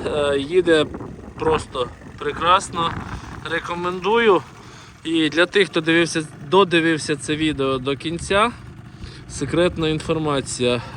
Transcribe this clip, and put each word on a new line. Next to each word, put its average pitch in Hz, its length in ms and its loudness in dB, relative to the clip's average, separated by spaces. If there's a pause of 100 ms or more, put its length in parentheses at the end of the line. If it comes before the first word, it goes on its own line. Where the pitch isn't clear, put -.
е, 143 320 0
їде 160 480 4 (520)
просто 151 500 -2 (300)
прекрасно. 165 720 0 (600)
Рекомендую. 180 920 2 (640)
І 160 240 2
для 160 180 4
тих, 185 220 2
хто 170 120 0
дивився, 160 460 2 (240)
додивився 165 680 4
це 147 200 -4
відео 135 420 0
до 135 180 -2
кінця, 190 560 0 (760)
секретна 160 600 0
інформація. 147 920 0 (140)